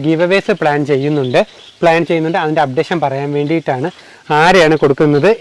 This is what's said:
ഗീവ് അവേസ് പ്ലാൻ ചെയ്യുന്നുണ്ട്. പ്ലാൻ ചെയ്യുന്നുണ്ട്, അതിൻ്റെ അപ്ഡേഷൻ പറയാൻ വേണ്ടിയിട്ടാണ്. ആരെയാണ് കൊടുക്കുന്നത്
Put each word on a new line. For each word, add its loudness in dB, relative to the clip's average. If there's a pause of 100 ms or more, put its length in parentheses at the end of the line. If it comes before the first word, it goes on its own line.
ഗീവ് 0
അവേസ് 0
പ്ലാൻ 0 (100)
ചെയ്യുന്നുണ്ട്. 0 (400)
പ്ലാൻ 2
ചെയ്യുന്നുണ്ട്, -2
അതിൻ്റെ 0
അപ്ഡേഷൻ -4
പറയാൻ -4
വേണ്ടിയിട്ടാണ്. -4 (520)
ആരെയാണ് 4
കൊടുക്കുന്നത് 2 (100)